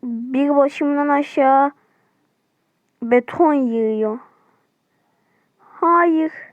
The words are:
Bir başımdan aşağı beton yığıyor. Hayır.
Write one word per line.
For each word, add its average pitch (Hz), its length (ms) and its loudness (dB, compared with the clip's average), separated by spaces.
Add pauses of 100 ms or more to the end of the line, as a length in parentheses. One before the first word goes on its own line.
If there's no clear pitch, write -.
Bir 254 540 -2
başımdan 285 520 0
aşağı 277 640 2 (1300)
beton 247 520 2
yığıyor. 220 640 -2 (1400)
Hayır. 339 760 0 (200)